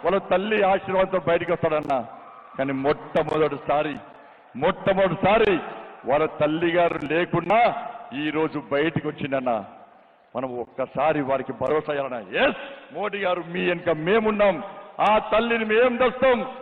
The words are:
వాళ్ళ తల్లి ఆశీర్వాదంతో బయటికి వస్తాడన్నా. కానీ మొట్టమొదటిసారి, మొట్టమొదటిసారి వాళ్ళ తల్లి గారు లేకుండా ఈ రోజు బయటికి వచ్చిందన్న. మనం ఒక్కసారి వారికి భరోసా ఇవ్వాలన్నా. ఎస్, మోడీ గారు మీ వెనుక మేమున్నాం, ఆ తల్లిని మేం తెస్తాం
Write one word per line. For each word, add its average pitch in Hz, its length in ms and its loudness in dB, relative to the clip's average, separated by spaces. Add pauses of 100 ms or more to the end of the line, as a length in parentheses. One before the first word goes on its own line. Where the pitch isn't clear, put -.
వాళ్ళ 180 140 2 (120)
తల్లి 208 300 2 (100)
ఆశీర్వాదంతో 190 500 2 (100)
బయటికి 170 260 2
వస్తాడన్నా. 151 420 0 (600)
కానీ 135 160 -2 (120)
మొట్టమొదటిసారి, 151 1080 0 (680)
మొట్టమొదటిసారి 190 880 4 (560)
వాళ్ళ 151 160 4 (140)
తల్లి 156 380 2
గారు 165 220 2 (120)
లేకుండా 170 480 2 (600)
ఈ 151 40 -4 (120)
రోజు 156 200 0 (140)
బయటికి 156 380 0
వచ్చిందన్న. 135 420 -4 (840)
మనం 127 140 -6 (140)
ఒక్కసారి 139 560 -2 (100)
వారికి 131 320 -2
భరోసా 151 360 0
ఇవ్వాలన్నా. 127 240 -6 (240)
ఎస్, 277 180 -2 (320)
మోడీ 202 300 -6
గారు 180 180 0 (100)
మీ 185 160 -4
వెనుక 175 200 -2 (180)
మేమున్నాం, 208 480 4 (540)
ఆ - 20 4 (220)
తల్లిని 233 400 2
మేం 240 280 4
తెస్తాం 254 380 2 (220)